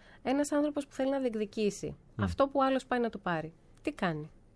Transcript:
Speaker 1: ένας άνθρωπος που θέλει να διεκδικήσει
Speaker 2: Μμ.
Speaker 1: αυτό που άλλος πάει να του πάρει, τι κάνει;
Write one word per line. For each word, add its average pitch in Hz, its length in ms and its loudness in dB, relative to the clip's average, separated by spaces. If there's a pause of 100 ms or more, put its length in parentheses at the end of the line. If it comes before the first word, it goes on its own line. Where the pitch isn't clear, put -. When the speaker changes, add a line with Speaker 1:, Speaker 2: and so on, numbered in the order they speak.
(220)
Speaker 1:
ένας 285 300 0
άνθρωπος 294 340 0
που - 80 -20
θέλει 269 160 0
να 277 100 0
διεκδικήσει 208 760 -2 (200)
Speaker 2:
Μμ. - 60 -2
Speaker 1:
αυτό 101 260 2
που 277 140 2
άλλος 262 240 2
πάει 247 140 0
να 233 100 2
του 202 100 -12
πάρει, 160 320 -2 (300)
τι 302 100 -2
κάνει; 160 380 -2 (260)